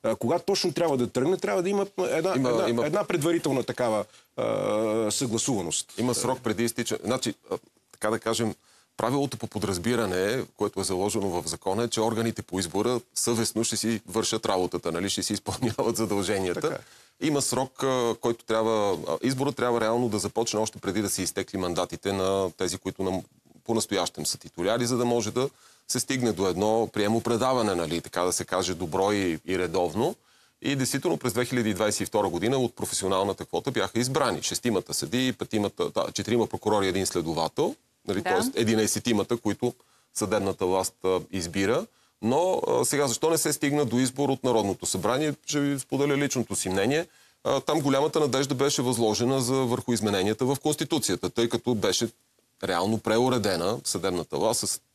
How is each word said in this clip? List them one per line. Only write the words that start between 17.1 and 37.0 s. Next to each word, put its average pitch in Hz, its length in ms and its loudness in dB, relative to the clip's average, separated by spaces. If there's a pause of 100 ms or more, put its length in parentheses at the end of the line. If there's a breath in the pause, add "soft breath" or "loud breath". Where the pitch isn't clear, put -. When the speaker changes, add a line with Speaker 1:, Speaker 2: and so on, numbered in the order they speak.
Speaker 2:
Има 143 140 2
срок, 131 420 -2
а, 127 380 2
който 117 240 -2
трябва, 110 520 2 (100)
а, 76 160 0
изборът 135 320 0
трябва 120 260 2
реално 117 280 2
да 104 100 0
започне 107 400 -2
още 107 200 -4
преди 98 220 -2
да 101 80 0
се - 120 -2
изтекли 92 360 -4
мандатите 90 560 -2
на 95 380 0
тези, 92 260 -4
които - 260 -6
нам-, 95 200 -2 (420)
по-настоящем 95 600 -2
са - 120 -2
титуляри, 110 480 -2
за 123 120 0
да 120 80 2
може 120 260 2
да 131 180 0 (380 soft breath)
се 123 120 -2
стигне 123 320 0
до 95 160 0
едно 107 460 2
приемо-предаване, 113 840 2
нали, 82 260 -2
така - 200 -6
да 90 120 2
се 90 120 -4
каже, 92 280 0
добро 92 380 0
и, 90 360 0
и 92 120 -2
редовно. 90 560 0 (460 soft breath)
И 139 140 -2
действително 139 420 0
през 123 160 -2
две 120 120 0
хиляди 113 280 0
двадесет 104 280 0
и 92 40 -2
втора 101 240 0
година 101 280 0
от 123 180 -2
професионалната 98 680 -2
квота 85 260 -4
бяха 113 280 -2
избрани 127 440 0
шестимата 98 500 -2
съдии, 123 400 -2
петимата, 101 560 -2
да, - 240 -2
четирима 107 340 0
прокурори, 101 400 0
един 92 180 2